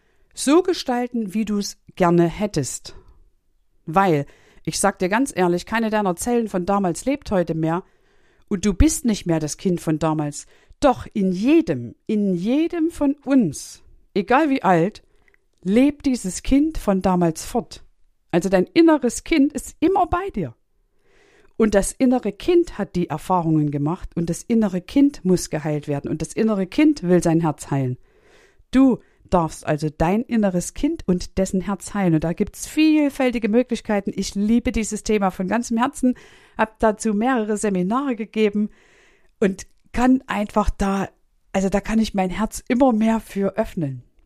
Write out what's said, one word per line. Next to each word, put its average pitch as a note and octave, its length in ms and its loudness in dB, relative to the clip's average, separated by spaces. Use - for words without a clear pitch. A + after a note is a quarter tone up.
so D#4+ 300 4
gestalten, B3 720 -4
wie A3 100 -2
du's G3+ 320 -4
gerne E3+ 320 4
hättest. E3+ 640 -6
Weil, E3 420 0
ich - 140 -6
sag - 220 0
dir F#3 80 -2
ganz A#3 260 -2
ehrlich, F3 320 0
keine A3 240 -4
deiner G#3 240 -2
Zellen A#3 340 -2
von F3+ 180 -4
damals G3 380 -2
lebt C#4 280 -4
heute E3+ 220 0
mehr D#3+ 280 -2
und G3+ 160 -4
du G3+ 100 2
bist D4+ 300 2
nicht G#3+ 220 -2
mehr E3 140 0
das D3+ 160 -6
Kind F3 240 -2
von D#3 180 -2
damals. D3+ 480 -2
Doch - 340 2
in F#3+ 200 0
jedem, F3+ 640 0
in G#3 280 0
jedem D#4 560 0
von C#4+ 240 0
uns, A#3+ 580 0
egal A#3+ 360 2
wie C4+ 120 -2
alt, F3+ 400 2
lebt C4 440 2
dieses A#3 360 -4
Kind D4 360 2
von F#3+ 240 0
damals F3 420 0
fort. - 400 -8
Also F3+ 180 0
dein F3+ 160 4
inneres D#4 600 2
Kind D4+ 280 2
ist - 280 -10
immer F4+ 260 2
bei F#4 240 -4
dir. C#3 240 -6
Und A3 180 2
das G3 180 2
innere B3 400 0
Kind F4 460 0
hat G3+ 180 -6
die F3 140 -2
Erfahrungen D#3 600 0
gemacht D3 440 -4
und E3+ 160 -4
das - 120 -6
innere G#3 380 0
Kind C#4+ 440 0
muss F3+ 260 2
geheilt D3+ 380 -4
werden C#3+ 220 -4
und D#3 120 -4
das - 100 -8
innere G#3 340 0
Kind D4+ 360 2
will F3 200 4
sein E3 180 2
Herz D#3+ 300 -4
heilen. C3 280 -2
Du C4 300 4
darfst E3 380 -2
also D#3 240 -2
dein F3+ 320 0
inneres G3+ 520 -2
Kind D#4+ 320 -4
und F3+ 320 -2
dessen F#3+ 220 -2
Herz G3 320 -8
heilen. F#3+ 220 2
Und D#3 100 2
da E3 80 -2
gibt's - 340 -6
vielfältige C#4+ 800 2
Möglichkeiten. A3 640 0
Ich - 200 -6
liebe A3 380 0
dieses G#3+ 320 -6
Thema G3+ 260 0
von F#3 160 -6
ganzem A3+ 300 -2
Herzen, B3+ 380 0
hab - 240 -4
dazu A3 320 0
mehrere A3 440 0
Seminare G#3+ 600 -2
gegeben G#3 540 -2
und F#3+ 280 -2
kann B3+ 340 2
einfach G#3 440 0
da, G3 380 -2
also G3 160 0
da G3 120 0
kann A3 180 -2
ich A3 160 0
mein F#3 160 -2
Herz G#3 380 -6
immer B3+ 240 4
mehr A3 280 2
für G3 360 -4
öffnen. D3 460 -4